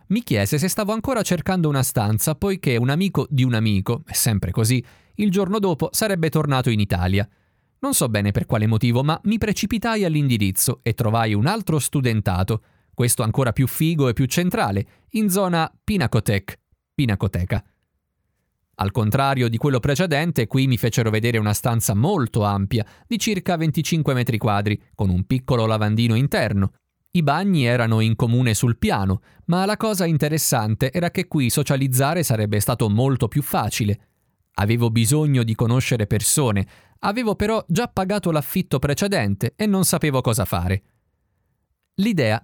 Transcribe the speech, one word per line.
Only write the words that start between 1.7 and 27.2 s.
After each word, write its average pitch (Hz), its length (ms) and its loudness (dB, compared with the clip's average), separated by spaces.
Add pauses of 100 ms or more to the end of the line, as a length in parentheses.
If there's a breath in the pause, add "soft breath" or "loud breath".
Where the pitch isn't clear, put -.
stanza, 110 520 0
poiché 190 400 -2
un 120 140 0
amico 156 400 0
di 131 160 2
un 123 80 0
amico, 110 520 0
è - 60 -18
sempre 98 400 0
così, 120 320 0 (320 loud breath)
il 208 160 0
giorno 196 280 0
dopo 180 340 0
sarebbe 185 360 0
tornato 139 400 0
in 107 120 2
Italia. 98 440 0 (540)
Non 269 140 -2
so 135 160 0
bene 101 220 0
per - 140 -2
quale 107 220 0
motivo, 120 360 2
ma 156 200 0
mi 214 140 0
precipitai 214 680 -2
all'indirizzo 127 800 0
e 113 100 -2
trovai 110 400 0
un 104 120 2
altro 180 340 0
studentato, 110 840 0 (300 soft breath)
questo 120 300 0
ancora 113 300 0
più 131 140 2
figo 156 420 0
e 113 40 0
più 135 120 0
centrale, 160 600 -2 (240 soft breath)
in 220 180 0
zona 175 520 0
Pinacothek, 120 800 -2 (340)
Pinacoteca. 98 680 -2 (1120)
Al 95 140 -2
contrario 127 560 0
di 113 80 -2
quello 131 240 0
precedente, 143 680 0
qui 135 200 0
mi 127 80 2
fecero 113 340 0
vedere 113 280 0
una 104 160 0
stanza 113 400 0
molto 120 500 0
ampia, 101 420 0 (220 loud breath)
di 233 100 -2
circa 190 380 -2
venticinque 156 580 0
metri 120 240 0
quadri, 104 440 0 (120 soft breath)
con 101 160 0
un 90 140 2
piccolo 127 420 0
lavandino 110 500 2
interno. 113 580 0 (380)
I 175 120 2